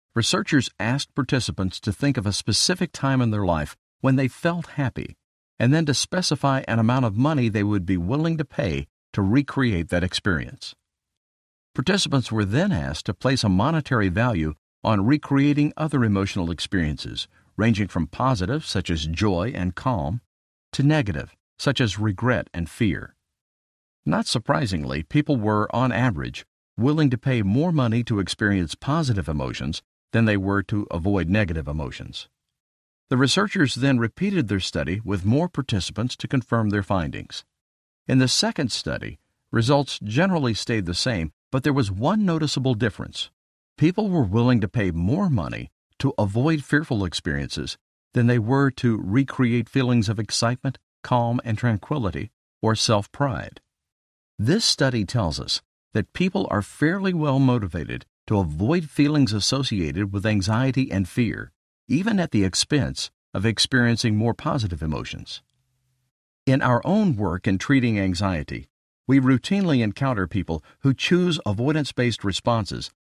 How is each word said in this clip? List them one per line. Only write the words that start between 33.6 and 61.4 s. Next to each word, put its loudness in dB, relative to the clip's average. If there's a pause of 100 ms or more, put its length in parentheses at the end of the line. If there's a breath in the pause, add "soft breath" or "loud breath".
then 2
repeated -2
their 0
study -4
with -4
more 2
participants -4
to -10
confirm 0
their 0
findings. -4 (640)
In 4
the 4
second 0
study, -8 (320)
results 2
generally 0
stayed -2
the -2
same, -2 (180)
but 0
there 2
was 0
one 0
noticeable 0
difference. -4 (480)
People 2
were 2
willing 4
to -2
pay 0
more 0
money -2 (280)
to 0
avoid 0
fearful 0
experiences -6 (380)
than 4
they 4
were 2
to 0
recreate 0
feelings 2
of -2
excitement, -2 (240)
calm, 0
and -4
tranquility, -2 (320)
or 2
self-pride. -2 (760)
This 2
study 0
tells -2
us -6 (320)
that -2
people 0
are 0
fairly -2
well 0
motivated 0 (220)
to 2
avoid 0
feelings 4
associated -2
with -2
anxiety 0
and 0
fear, -2 (360)